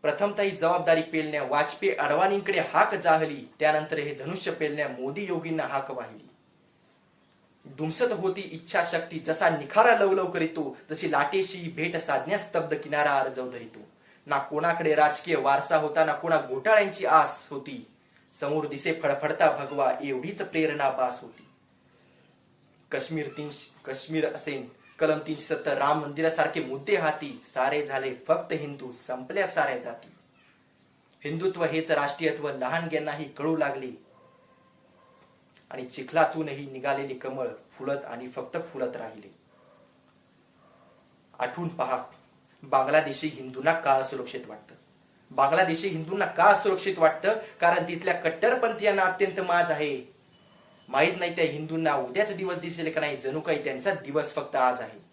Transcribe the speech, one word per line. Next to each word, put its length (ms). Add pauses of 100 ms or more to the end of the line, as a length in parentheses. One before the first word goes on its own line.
प्रथमतः 420
ही 80
जबाबदारी 500
पेलण्या 420
वाजपेयी 520
अडवाणींकडे 640
हाक 360
जाहली, 500 (140)
त्यानंतर 400
हे 160
धनुष्य 360
पेलण्या 360
मोदी 380
योगींना 380
हाक 280
वाहिली. 380 (1400)
दुमसत 460
होती 300
इच्छाशक्ती, 800
जसा 300
निखारा 460
लवलव 360
करीतो, 460 (140)
तशी 200
लाटेशी 640
भेट 220
साधण्यास 500
स्तब्ध 280
किनारा 440
अर्जव 320
धरितो. 280 (460)
ना 120
कोणाकडे 580
राजकीय 400
वारसा 420
होता, 280
ना 80
कोणा 280
घोटाळ्यांची 640
आस 440
होती, 380 (520)
समोर 280
दिसे 360
फडफडता 480
भगवा, 500
एवढीच 400
प्रेरणा 480
बास 320
होती. 260 (1400)
काश्मीर 360
तीन, 220 (360)
काश्मीर 480
असेन, 320 (340)
कलम 280
तीनशे 160
सत्तर, 340
राम 240
मंदिरासारखे 640
मुद्दे 320
हाती, 480 (100)
सारे 340
झाले 260 (140)
फक्त 260
हिंदू, 380 (160)
संपल्या 400
साऱ्या 300
जाती. 300 (1160)
हिंदुत्व 420
हेच 260
राष्ट्रीयत्व 580
लहानग्यांनाही 800
कळू 280
लागले 340 (1800)
आणि 160
चिखलातूनही 800
निघालेले 480
कमळ 340 (240)
फुलत 340
आणि 240
फक्त 280 (160)
फुलत 220
राहिले." 400 (2000)
आठवून 280
पहा, 360 (600)
बांगलादेशी 640
हिंदूंना 460
का 180
असुरक्षित 560
वाटतं? 280 (560)
बांगलादेशी 560
हिंदूंना 380
का 180
असुरक्षित 560
वाटतं? 340 (260)
कारण 240
तिथल्या 300
कट्टरपंथीयांना 880
अत्यंत 360
माज 320
आहे. 500 (680)
माहित 300
नाही 160
त्या 100
हिंदूंना 500
उद्याच 400
दिवस 220
दिसेल 340
का 100
नाही, 160
जणू 220
काही 240
त्यांचा 300
दिवस 420
फक्त 200
आज 260
आहे. 180 (140)